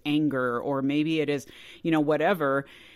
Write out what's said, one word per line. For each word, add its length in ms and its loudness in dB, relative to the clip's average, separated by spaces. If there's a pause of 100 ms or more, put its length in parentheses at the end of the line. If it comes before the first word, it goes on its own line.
anger, 540 0
or 220 -2
maybe 400 0
it 80 -2
is, 180 -4 (340)
you 100 -2
know, 100 4
whatever. 640 0 (300)